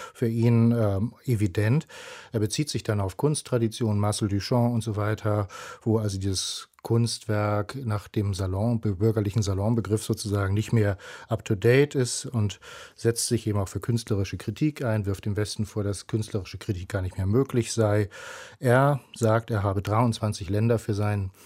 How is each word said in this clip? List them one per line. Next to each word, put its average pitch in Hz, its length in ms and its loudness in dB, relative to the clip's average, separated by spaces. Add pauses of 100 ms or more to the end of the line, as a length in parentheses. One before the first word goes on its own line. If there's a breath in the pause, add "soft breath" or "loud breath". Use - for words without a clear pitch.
(120)
für - 160 -2
ihn, 117 500 4
ähm, 104 360 0 (100)
evident. 107 640 2 (460 loud breath)
Er 110 80 -2
bezieht 107 280 0
sich - 140 -4
dann 104 180 0
auf 95 160 -4
Kunsttradition, 117 840 0
Marcel 104 300 0
Duchamp 120 460 2
und 113 80 0
so 107 140 -4
weiter, 104 520 0 (320 loud breath)
wo 110 160 2
also 104 220 -2
dieses - 500 -4 (140)
Kunstwerk 104 920 0 (100)
nach 104 220 -4
dem 101 260 -2
Salon, 98 480 -2
bü-, 104 140 -2
bürgerlichen 107 480 2
Salonbegriff 101 640 0
sozusagen 98 500 -2
nicht 107 180 -2
mehr 101 260 2 (280 loud breath)
up-to-date 120 680 4
ist 127 300 -2
und 104 340 -2 (340 loud breath)
setzt 113 320 0
sich 113 220 0
eben 104 100 0
auch 98 100 -2
für 101 120 -8
künstlerische 107 560 -2
Kritik 147 480 -4
ein, 110 200 0
wirft 98 200 -4
dem 104 120 -2
Westen 104 300 -2
vor, 107 160 -4
dass 98 240 -4
künstlerische 107 520 -4
Kritik 92 300 -6
gar 95 140 -2
nicht 92 140 -6
mehr 95 100 -2
möglich 120 460 0
sei. 104 360 2 (520 loud breath)
Er 131 400 4 (160)
sagt, 113 340 2
er 104 140 0
habe 98 180 0
dreiundzwanzig 107 680 0
Länder 110 300 2
für 110 160 -4
sein 104 380 -2 (140 loud breath)